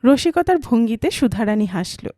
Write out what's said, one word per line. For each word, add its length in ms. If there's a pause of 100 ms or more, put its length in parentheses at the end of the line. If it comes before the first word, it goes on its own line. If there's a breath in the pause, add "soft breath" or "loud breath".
রসিকতার 540
ভঙ্গিতে 520
সুধারানী 560
হাসল। 520